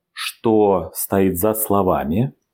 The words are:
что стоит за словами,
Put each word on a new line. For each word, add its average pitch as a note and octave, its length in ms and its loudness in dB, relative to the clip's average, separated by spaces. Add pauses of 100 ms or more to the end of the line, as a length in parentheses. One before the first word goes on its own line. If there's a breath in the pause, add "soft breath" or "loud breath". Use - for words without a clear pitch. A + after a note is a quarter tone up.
(120)
что G2+ 800 0
стоит F#2+ 440 0
за G#2+ 160 0
словами, F#2 800 -2 (200)